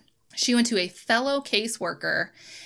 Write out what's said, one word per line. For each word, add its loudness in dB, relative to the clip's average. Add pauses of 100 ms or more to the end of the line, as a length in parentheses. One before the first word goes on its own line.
(340)
she 2
went 6
to 2
a 0
fellow 0
caseworker, -2 (360)